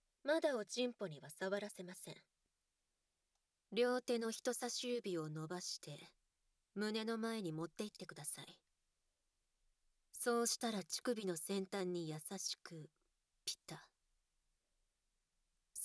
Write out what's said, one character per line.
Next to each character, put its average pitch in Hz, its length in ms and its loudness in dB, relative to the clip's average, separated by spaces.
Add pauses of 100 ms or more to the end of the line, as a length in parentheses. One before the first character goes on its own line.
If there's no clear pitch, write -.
(240)
ま 311 180 6
だ 285 160 6
お 208 80 0
チ 247 200 0
ン 240 80 -2
ポ 202 140 -4
に 147 140 -8
は 143 80 -14
触 190 300 0
ら 208 100 -4
せ - 140 -10
ま 180 100 -10
せ - 180 -10
ん。 - 40 -12 (1600)
両 247 300 4
手 240 160 2
の 226 140 0
人 247 220 0
差 240 160 0
し 247 200 -2
指 226 280 0
を 156 120 -2
伸 156 180 -4
ば 175 140 -4
し - 180 -4
て、 151 320 -12 (640)
胸 214 320 0
の 226 120 0
前 226 240 0
に 175 100 0
持 165 140 0
っ 170 40 -8
て - 140 -6
行 214 100 -4
っ - 20 -20
て 190 100 -10
く 147 100 -12
だ 143 100 -10
さ - 160 -2
い。 - 180 -16 (1500)
そ 233 300 4
う 233 60 4
し - 120 2
た 233 120 2
ら 196 120 0
乳 - 200 -4
首 220 220 2
の 180 120 2
先 196 340 2
端 196 160 0
に 175 220 0
優 156 80 -2 (200)
し - 260 -2
く、 156 260 -12 (560)
ピ - 100 -2 (120)
タ 165 80 -8
ッ。 - 100 -18 (2000)